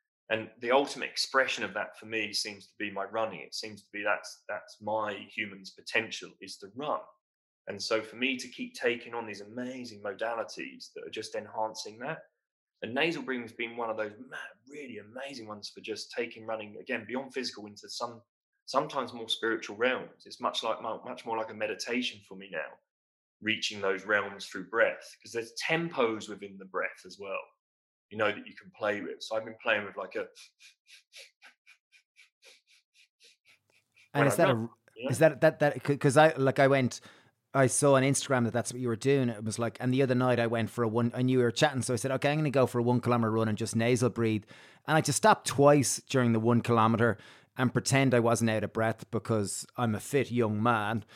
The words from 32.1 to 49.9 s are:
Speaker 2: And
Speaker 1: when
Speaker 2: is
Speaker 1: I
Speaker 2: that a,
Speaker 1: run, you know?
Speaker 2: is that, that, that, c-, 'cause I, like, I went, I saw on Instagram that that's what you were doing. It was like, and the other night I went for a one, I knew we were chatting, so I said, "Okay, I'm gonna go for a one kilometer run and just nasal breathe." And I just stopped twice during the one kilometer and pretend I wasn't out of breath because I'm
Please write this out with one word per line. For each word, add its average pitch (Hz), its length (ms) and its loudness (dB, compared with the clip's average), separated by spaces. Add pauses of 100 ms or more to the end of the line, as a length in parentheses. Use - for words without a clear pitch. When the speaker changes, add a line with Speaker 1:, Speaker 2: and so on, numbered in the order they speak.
Speaker 2:
And 143 80 0
Speaker 1:
when 139 60 6
Speaker 2:
is - 80 4
Speaker 1:
I - 20 -2
Speaker 2:
that 175 140 6
a, 127 40 4
Speaker 1:
run, 113 140 -2 (280)
you 113 80 -10
know? 135 60 -2
Speaker 2:
is 123 100 -2
that, 151 200 6
that, 156 200 6
that, 143 260 2
c-, 143 100 4
'cause 135 220 4
I, 156 180 8
like, 135 220 4
I 143 80 8
went, 135 340 4 (560)
I 135 120 6
saw 139 260 6
on 131 80 6
Instagram 131 420 2
that 110 80 0
that's 113 200 -2
what 123 80 -10
you 123 80 -2
were 113 80 0
doing. 131 320 4
It 110 160 -6
was 110 160 -4
like, 117 180 -2
and 127 160 0
the 131 80 4
other 127 140 4
night 127 240 4
I 117 80 2
went 113 220 0
for 120 120 -2
a 113 60 2
one, 120 260 2
I 127 80 0
knew 127 160 4
we 120 60 6
were 117 80 2
chatting, 139 300 2
so 127 100 -2
I 123 40 2
said, 131 140 -2
"Okay, 131 220 2
I'm 151 60 0
gonna 151 120 2
go 127 160 6
for 123 140 -2
a - 20 2
one 120 180 4
kilometer 120 300 2
run 113 160 2
and 107 100 0
just 110 200 -4
nasal 117 340 4
breathe." 110 320 0 (460)
And 151 80 4
I 160 40 6
just 147 180 0
stopped - 280 6
twice 143 520 6 (100)
during 123 240 4
the 113 80 4
one 117 220 6
kilometer 113 540 4 (400)
and 127 160 2
pretend 135 400 4
I 120 60 6
wasn't 117 320 4
out 110 140 0
of - 80 -6
breath 110 400 -2
because 107 520 -2 (120)
I'm 117 180 0